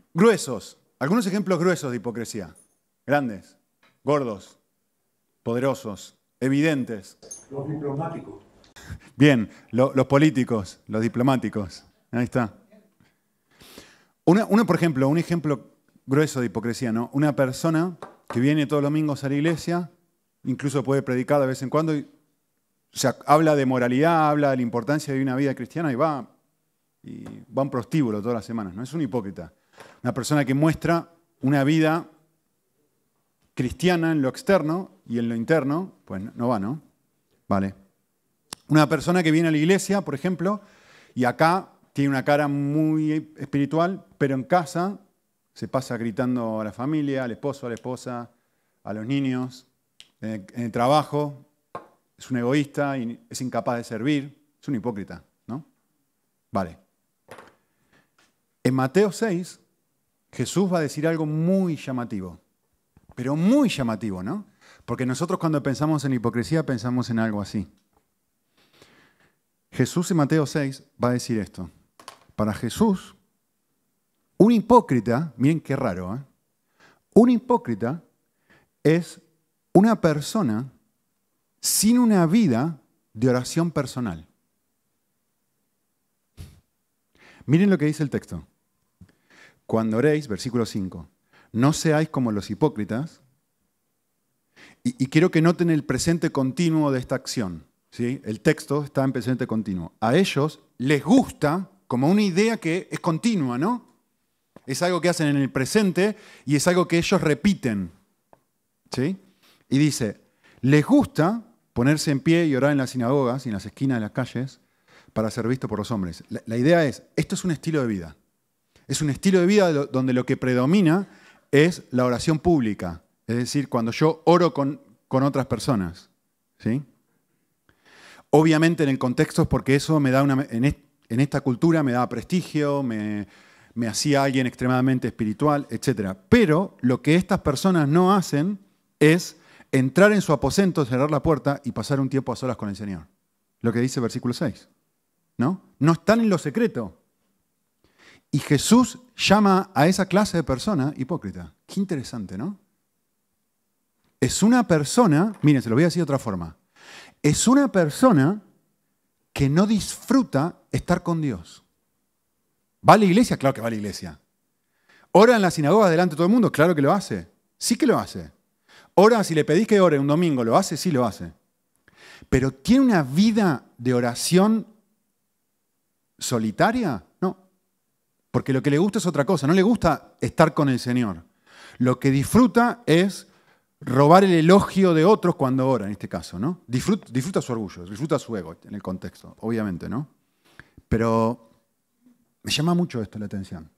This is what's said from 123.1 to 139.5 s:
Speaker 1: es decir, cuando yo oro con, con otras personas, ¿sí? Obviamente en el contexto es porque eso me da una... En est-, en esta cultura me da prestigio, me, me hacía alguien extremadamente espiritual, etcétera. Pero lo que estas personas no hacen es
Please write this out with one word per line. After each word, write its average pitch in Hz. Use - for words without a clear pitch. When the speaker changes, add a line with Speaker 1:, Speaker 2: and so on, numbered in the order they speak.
Speaker 1:
es 117
decir, 123
cuando 117
yo 160
oro 170
con, 139
con 131
otras 139
personas, 104
¿sí? 127
Obviamente 160
en 139
el 131
contexto 143
es -
porque 131
eso 156
me 139
da 135
una... 139
En 117
est-, 143
en 113
esta 143
cultura 156
me 127
da 123
prestigio, 143
me, 107
me 117
hacía 139
alguien 131
extremadamente 127
espiritual, 143
etcétera. 107
Pero 202
lo 247
que 147
estas 185
personas 156
no 185
hacen 180
es 160